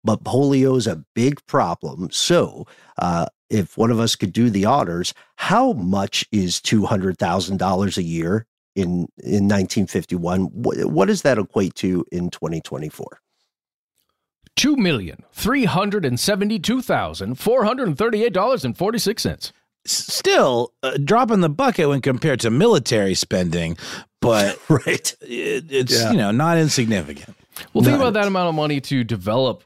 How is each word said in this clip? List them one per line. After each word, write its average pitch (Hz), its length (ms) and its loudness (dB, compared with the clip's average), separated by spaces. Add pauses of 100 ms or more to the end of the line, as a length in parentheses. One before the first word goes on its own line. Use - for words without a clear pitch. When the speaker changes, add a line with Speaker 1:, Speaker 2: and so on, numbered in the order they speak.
Speaker 1:
but 110 200 0
polio 135 540 4
is 110 100 0
a 80 160 -6 (120)
big 135 320 0
problem. 87 640 -2
So, - 560 0 (320)
uh, 85 260 0 (240)
if 101 280 -2
one 113 140 2
of 113 80 2
us 113 160 0
could 95 160 -4
do 120 200 2
the 98 140 2
honors, 95 480 0 (240)
how 240 360 2
much 190 580 -2
is 92 300 0
two 104 240 2
hundred 95 320 -2
thousand 92 400 -2
dollars 92 400 0
a 92 60 -2
year 85 420 -2 (300)
in, 87 320 -2 (140)
in 98 260 0
nineteen 98 400 0
fifty-one? 90 560 -2 (100)
What, - 320 -2
what 185 220 2
does 208 160 0
that 131 160 4
equate 95 380 -2
to 92 360 0
in 87 160 -4
twenty 80 320 -6
twenty-four? - 580 -12 (1400)
Speaker 2:
Two 294 200 2
million 139 560 -2
three 254 340 -2
hundred 190 400 -2
and 120 140 -2
seventy-two 208 640 -2
thousand 98 540 -4
four 233 280 2
hundred 254 240 0
and 143 100 -4
thirty-eight 220 360 0
dollars 240 320 0
and 117 120 -4
forty-six 208 460 -2
cents. - 300 -6 (320)
Speaker 3:
S-, - 60 -6 (220)
still 139 600 2 (100)
a 135 160 -2
drop 220 320 2
in 202 100 4
the 160 80 4
bucket 180 400 0
when 139 120 0
compared 131 400 0
to 113 100 2
military 120 640 4
spending, 85 640 -2 (420)
but 104 460 2
Speaker 1:
<laughs> - 40 -20
Right. 139 520 0
Speaker 3:
it, 123 500 -6
it's, 127 220 0
Speaker 1:
Yeah. 113 180 2
Speaker 3:
you 113 60 4
know, 104 140 2
not 160 260 2
insignificant. 110 760 -2 (380)
Speaker 2:
Well, 220 100 4
think 285 140 6
Speaker 1:
Not 269 120 2
Speaker 2:
about 208 100 -2
that 202 80 2
amount 180 220 0
of 160 60 -2
money 147 260 -2
to 131 220 -2
develop 110 640 -2